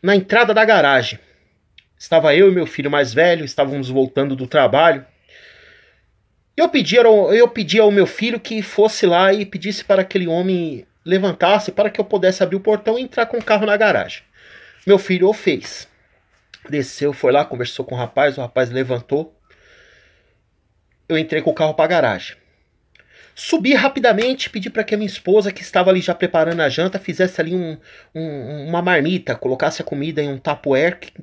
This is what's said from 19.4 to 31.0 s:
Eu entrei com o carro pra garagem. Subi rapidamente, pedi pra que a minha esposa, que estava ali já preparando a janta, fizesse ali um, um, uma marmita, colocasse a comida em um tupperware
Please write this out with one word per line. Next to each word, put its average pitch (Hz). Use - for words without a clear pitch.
Eu 160
entrei 156
com 160
o 156
carro 156
pra 160
garagem. 127
Subi 294
rapidamente, 247
pedi 208
pra 214
que 214
a 208
minha 214
esposa, 196
que 190
estava 185
ali 185
já 175
preparando 170
a 147
janta, 185
fizesse 185
ali 165
um, 165
um, 151
uma 170
marmita, 175
colocasse 131
a -
comida 147
em 147
um 139
tupperware 143